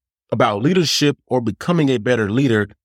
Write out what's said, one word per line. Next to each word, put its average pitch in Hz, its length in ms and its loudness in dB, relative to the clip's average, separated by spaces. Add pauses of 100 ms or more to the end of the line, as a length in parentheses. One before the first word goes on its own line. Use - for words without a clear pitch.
(320)
about 110 300 0
leadership 147 540 0 (100)
or 127 140 -2
becoming 139 500 -2
a 127 80 0
better 113 300 -2
leader 110 400 2 (160)